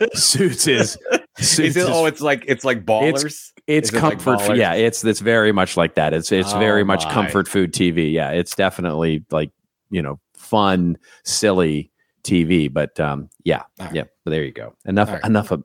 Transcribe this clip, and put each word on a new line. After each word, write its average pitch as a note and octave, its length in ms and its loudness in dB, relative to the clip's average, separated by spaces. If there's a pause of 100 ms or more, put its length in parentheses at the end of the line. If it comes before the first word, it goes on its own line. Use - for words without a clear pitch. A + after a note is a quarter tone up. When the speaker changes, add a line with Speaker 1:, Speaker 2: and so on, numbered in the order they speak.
Speaker 1:
<laughs> A3+ 140 -2
Speaker 2:
Suits - 520 0
is, A#3+ 320 0 (400)
Suits - 200 2
Speaker 1:
Is D#3 180 0
it, F3+ 40 2
Speaker 2:
is F3+ 100 0
Speaker 1:
oh, E3 160 2
it's D3+ 160 -2
like, C#3+ 240 -2
it's C3+ 180 -2
like A#2+ 220 -2
Ballers? C#3 400 0
Speaker 2:
It's, - 260 -16 (140)
it's D3+ 240 2
Speaker 1:
Is A2 40 -2
it A2+ 80 2
like D#3 160 4
Speaker 2:
comfort A#2+ 220 0
food. G#2 120 0
Speaker 1:
Ballers? A2+ 40 2
Speaker 2:
Yeah, F#2+ 160 2
it's, A2+ 320 0
it's A2 160 0
very A2 320 2
much F#2 240 0
like E2+ 200 2
that. D#2 180 2
It's, E2 180 -4
it's F#2+ 220 0
Speaker 1:
Oh, G#2 40 -2
Speaker 2:
very G#2 260 2
much F#2+ 200 0
Speaker 1:
my. D#2 80 -6
Speaker 2:
comfort G2 360 0
food F#2 260 0
T F2+ 160 2
V. E2 180 0
Yeah, D2+ 220 -2
it's F2 240 -2
definitely, E2 760 -2
like, D#2 200 -2 (400)
you F#2 120 -4
know, C#2+ 160 -8 (160)
fun, F#2 600 0 (280)
silly E2+ 680 0 (340)
T F2 200 2
V. D#2+ 240 2
But, C#2+ 320 -4
um, C#2+ 300 -6 (140)
yeah, - 180 -2 (180)
Speaker 1:
All F#2 60 -12
right. C#2+ 80 -12
Speaker 2:
yeah. D#2 100 -6 (200)
But D#2 80 -6
there D#2 120 -2
you C2 80 -10
go. A1+ 220 -16 (100)
Enough, G2+ 240 0
Speaker 1:
All G2+ 60 -8
right. - 100 -8
Speaker 2:
enough G#2+ 260 0
of, E2+ 140 -4